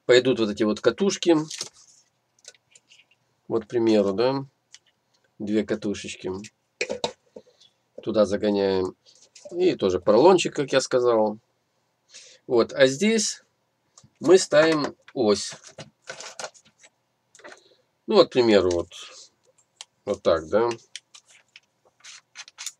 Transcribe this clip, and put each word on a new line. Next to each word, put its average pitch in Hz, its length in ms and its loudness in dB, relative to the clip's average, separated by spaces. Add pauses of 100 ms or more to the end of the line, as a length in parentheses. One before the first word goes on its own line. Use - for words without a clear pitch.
пойдут 123 320 4
вот 110 120 -2
эти 104 120 -4
вот 107 180 -2
катушки. 170 560 0 (2000)
Вот, 113 160 -4
к - 40 -20
примеру, 110 440 2
да, 131 340 -2 (920)
две 104 260 -4
катушечки. 101 680 -8 (1700)
Туда 107 220 0
загоняем. 98 720 -2 (540)
И 175 240 0
тоже 95 260 -2
поролончик, 170 540 4
как 143 180 -4
я 135 80 2
сказал. 113 580 0 (1080)
Вот, 113 260 2
а 139 140 4
здесь 208 560 -2 (800)
мы 175 180 6
ставим 156 560 0 (180)
ось. 107 420 0 (2500)
Ну, 214 100 0
вот, 180 120 6
к - 40 -20
примеру, 104 380 4
вот, 85 180 -2 (1160)
вот 101 180 -6
так, 80 260 0
да. 110 200 2 (2000)